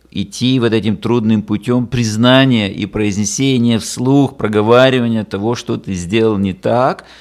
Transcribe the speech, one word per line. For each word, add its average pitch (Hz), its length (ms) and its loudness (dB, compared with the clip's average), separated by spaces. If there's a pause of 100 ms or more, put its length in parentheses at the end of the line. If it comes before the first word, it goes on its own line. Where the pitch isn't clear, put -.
(160)
идти 123 440 -2
вот 113 120 0
этим 107 240 0
трудным 110 460 0
путем 113 460 -2
признания 120 840 2
и 98 140 -6
произнесения 107 960 0
вслух, 131 560 0
проговаривания 117 880 2
того, 104 320 -4
что - 200 -6
ты - 180 -8
сделал 104 440 0
не 95 140 0
так, 120 520 -2 (160)